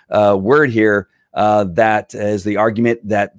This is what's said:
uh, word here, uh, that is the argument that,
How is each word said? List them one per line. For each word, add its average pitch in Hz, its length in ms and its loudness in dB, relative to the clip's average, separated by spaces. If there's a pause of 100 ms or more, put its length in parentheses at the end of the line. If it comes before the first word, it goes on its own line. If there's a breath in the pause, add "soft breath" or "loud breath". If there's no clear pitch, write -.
uh, 101 300 2
word 135 300 2
here, 107 400 0 (240)
uh, 107 320 2
that 107 480 -2
is 104 300 -4
the 104 120 -4
argument 113 520 -2
that, 101 320 -2